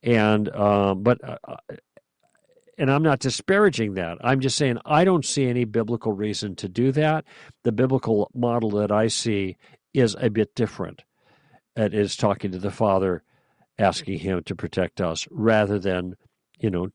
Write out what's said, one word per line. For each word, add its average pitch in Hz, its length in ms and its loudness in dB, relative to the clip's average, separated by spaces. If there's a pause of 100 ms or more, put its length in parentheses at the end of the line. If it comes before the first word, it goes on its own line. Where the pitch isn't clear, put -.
and, 107 520 4
um, 101 460 2
but, 117 220 2
uh, - 200 -10
uh, - 320 -16 (1000)
and 135 140 2
I'm 143 100 4
not 151 180 2
disparaging 135 760 0
that. 87 260 -6
I'm 131 180 2
just 131 160 0
saying 127 300 0
I 156 180 4
don't 180 220 2
see 135 240 0
any 123 160 0
biblical 110 480 -2
reason 101 440 -4
to 101 120 -8
do 120 220 0
that. 156 340 0 (380)
The 123 80 2
biblical 113 640 0
model 120 360 0
that 104 200 0
I 110 160 2
see 101 500 -4 (360)
is 117 260 2
a 127 100 2
bit 104 240 0
different. - 500 -6 (720)
It 107 200 0
is 101 200 0
talking 101 360 -2
to 92 80 -8
the 98 100 -4
Father, 95 540 0 (560)
asking 95 400 0
him 90 240 -4
to 95 120 -8
protect 87 460 -4
us, 82 300 -4
rather 107 480 2
than, 90 360 -4 (440)
you 113 100 0
know 92 260 -2